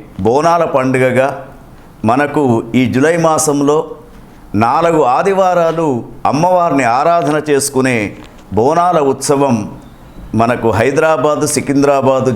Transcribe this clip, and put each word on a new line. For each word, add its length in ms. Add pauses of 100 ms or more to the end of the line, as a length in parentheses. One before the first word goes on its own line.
(200)
బోనాల 460
పండుగగా 640 (760)
మనకు 380 (320)
ఈ 180
జూలై 240
మాసంలో 600 (800)
నాలుగు 480
ఆదివారాలు 840 (380)
అమ్మవారిని 580
ఆరాధన 540 (120)
చేసుకునే 460 (580)
బోనాల 460
ఉత్సవం 560 (800)
మనకు 360
హైదరాబాదు, 760
సికింద్రాబాదు 880